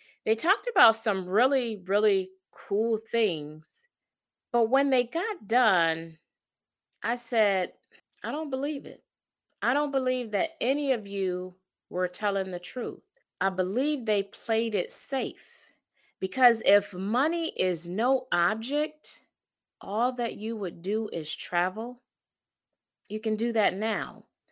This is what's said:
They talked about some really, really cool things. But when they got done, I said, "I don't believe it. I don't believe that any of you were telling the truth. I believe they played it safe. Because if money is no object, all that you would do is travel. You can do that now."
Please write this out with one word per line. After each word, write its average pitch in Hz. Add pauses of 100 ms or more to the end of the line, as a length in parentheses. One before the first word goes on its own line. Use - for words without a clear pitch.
(240)
They 220
talked 370
about 262
some 190
really, 240
really 190 (220)
cool 220
things. 160 (640)
But 233
when 269
they 247
got 330
done, 165 (840)
I 233
said, 202 (500)
"I 214
don't 302
believe 277
it. - (600)
I 233
don't 294
believe 254
that 202
any 277
of 208
you 185 (340)
were 180
telling 196
the 175
truth. 196 (380)
I 190
believe 220
they 208
played 220
it -
safe. - (540)
Because 226
if 202
money 269
is 170
no 233
object, 226 (560)
all 226
that 240
you 220
would 180
do 208
is 156
travel. 202 (1080)
You 214
can 214
do 226
that 202
now." 190 (240)